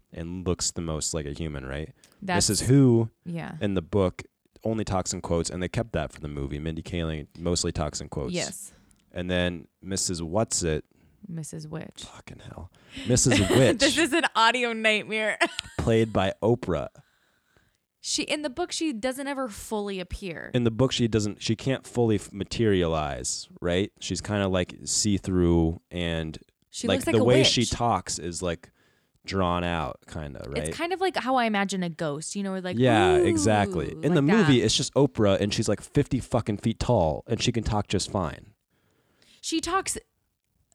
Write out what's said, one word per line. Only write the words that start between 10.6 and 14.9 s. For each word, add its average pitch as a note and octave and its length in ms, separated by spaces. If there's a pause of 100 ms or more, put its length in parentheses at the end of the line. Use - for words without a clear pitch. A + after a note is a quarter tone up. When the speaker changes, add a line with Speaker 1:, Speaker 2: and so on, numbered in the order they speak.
Speaker 2:
Missus D#3+ 400
Witch. - 360
Speaker 1:
Fucking - 360 (100)
hell. - 220 (360)
Missus B2 320
Speaker 2:
<laughs> F#2+ 100
Speaker 1:
Witch G#3+ 300
Speaker 2:
This C#4 180
is D4+ 140
an D#4+ 120 (120)
audio A#3 380
nightmare. G#3+ 640 (220)